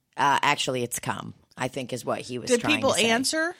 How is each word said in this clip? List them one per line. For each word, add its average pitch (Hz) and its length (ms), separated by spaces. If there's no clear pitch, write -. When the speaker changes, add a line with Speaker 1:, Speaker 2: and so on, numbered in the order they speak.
Speaker 1:
Uh, 139 260
actually, 135 400
it's - 160
cum, - 360
I 131 120
think 127 240
is 123 120
what 113 160
he 123 180
was 120 120
Speaker 2:
Did 240 120
Speaker 1:
trying 302 120
Speaker 2:
people 277 200
Speaker 1:
to - 40
say. 226 120
Speaker 2:
answer 311 500